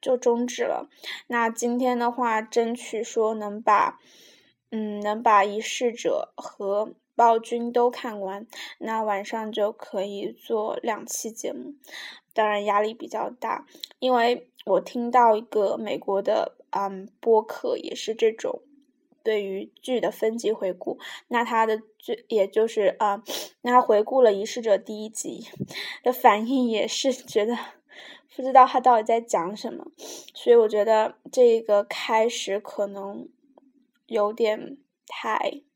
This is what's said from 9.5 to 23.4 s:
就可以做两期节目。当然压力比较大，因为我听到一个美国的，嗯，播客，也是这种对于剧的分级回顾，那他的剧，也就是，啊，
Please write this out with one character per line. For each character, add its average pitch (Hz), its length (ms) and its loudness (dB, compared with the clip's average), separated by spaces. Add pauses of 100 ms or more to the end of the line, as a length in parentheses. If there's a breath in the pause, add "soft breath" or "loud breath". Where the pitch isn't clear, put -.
就 214 200 0
可 - 320 -8
以 202 280 -8
做 220 500 -6
两 226 240 -6
期 - 260 -8
节 - 220 -8
目。 269 220 -14 (580 loud breath)
当 214 160 2
然 208 160 -2
压 208 160 2
力 226 140 -2
比 233 120 -14
较 226 220 -6
大， 247 380 -8 (320 loud breath)
因 254 140 0
为 240 360 0 (160)
我 185 160 2
听 240 300 -6
到 240 240 6
一 220 60 -4
个 214 360 -2
美 208 220 -4
国 196 200 -2
的， 208 360 -2 (160)
嗯， 196 360 -6 (120)
播 220 240 4
客， - 340 -6
也 - 160 -10
是 - 220 -6
这 226 160 2
种 - 320 -8 (580)
对 214 220 -2
于 196 280 -8 (120)
剧 247 180 -2
的 185 80 0
分 220 260 -2
级 226 160 -2
回 196 220 -4
顾， - 240 -8 (300 loud breath)
那 240 180 0
他 226 220 2
的 220 120 0 (200)
剧， - 300 -8
也 202 180 2
就 214 200 2
是， 214 300 0
啊， 208 240 0 (400 loud breath)